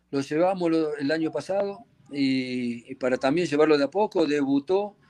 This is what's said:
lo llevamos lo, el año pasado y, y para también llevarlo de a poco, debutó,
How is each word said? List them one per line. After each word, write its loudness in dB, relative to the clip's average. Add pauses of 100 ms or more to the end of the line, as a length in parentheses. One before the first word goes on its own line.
(100)
lo -2
llevamos 0
lo, 0
el -2
año -2
pasado -4 (280)
y, -2
y -14
para 0
también 0
llevarlo 4
de 2
a -2
poco, 0
debutó, 0 (140)